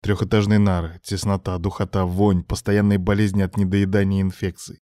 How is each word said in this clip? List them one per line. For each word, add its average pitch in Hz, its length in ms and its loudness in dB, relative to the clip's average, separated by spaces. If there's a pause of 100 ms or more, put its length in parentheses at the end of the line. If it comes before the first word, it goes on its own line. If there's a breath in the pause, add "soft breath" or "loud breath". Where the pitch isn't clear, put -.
Трёхэтажные 104 580 2
нары, 87 460 0
теснота, 95 540 -4
духота, 95 480 -2
вонь, 92 360 2
постоянные 101 540 0
болезни 101 460 0
от 92 160 -4
недоедания 98 640 2
и - 20 0
инфекций. - 640 -6